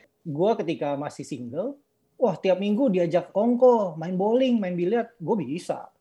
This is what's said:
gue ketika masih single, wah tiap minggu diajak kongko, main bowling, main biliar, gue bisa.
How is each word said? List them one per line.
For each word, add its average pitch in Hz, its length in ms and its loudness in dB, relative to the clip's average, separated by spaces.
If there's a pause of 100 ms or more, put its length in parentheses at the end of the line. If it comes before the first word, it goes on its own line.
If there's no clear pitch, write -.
(200)
gue 165 360 0
ketika 160 380 -4
masih 143 280 -8
single, 143 560 -8 (380)
wah 214 180 2
tiap 180 220 0
minggu 208 320 2
diajak 170 420 0
kongko, 233 640 4
main 165 200 -6
bowling, 233 420 2
main 180 180 -2
biliar, 208 400 -2
gue 175 240 -4
bisa. 135 480 -6 (140)